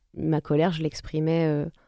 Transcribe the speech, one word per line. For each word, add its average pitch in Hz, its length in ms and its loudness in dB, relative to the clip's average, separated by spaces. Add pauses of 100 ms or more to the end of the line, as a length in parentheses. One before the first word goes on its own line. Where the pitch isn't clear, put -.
(140)
Ma 156 280 0
colère, 156 300 2
je 160 100 -4
l'exprimais, 160 640 0
euh, 151 200 0 (220)